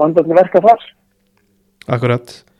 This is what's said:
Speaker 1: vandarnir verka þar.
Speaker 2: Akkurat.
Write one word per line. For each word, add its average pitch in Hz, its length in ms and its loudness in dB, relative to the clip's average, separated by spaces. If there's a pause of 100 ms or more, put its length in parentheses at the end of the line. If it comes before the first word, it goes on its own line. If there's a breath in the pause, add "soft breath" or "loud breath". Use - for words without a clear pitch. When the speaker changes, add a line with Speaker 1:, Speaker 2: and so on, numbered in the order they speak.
Speaker 1:
vandarnir 160 400 0
verka 185 240 0
þar. 226 160 2 (1120)
Speaker 2:
Akkurat. 120 400 -6 (260)